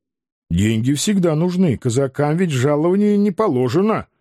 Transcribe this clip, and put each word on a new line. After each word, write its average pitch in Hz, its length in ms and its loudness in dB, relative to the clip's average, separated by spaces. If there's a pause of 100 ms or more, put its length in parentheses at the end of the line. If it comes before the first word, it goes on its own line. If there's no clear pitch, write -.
(500)
Деньги 110 440 0
всегда 175 420 0
нужны, 175 420 0
казакам 139 580 -2
ведь 175 160 -2
жалование 165 640 0
не 208 140 2
положено, 170 760 0 (140)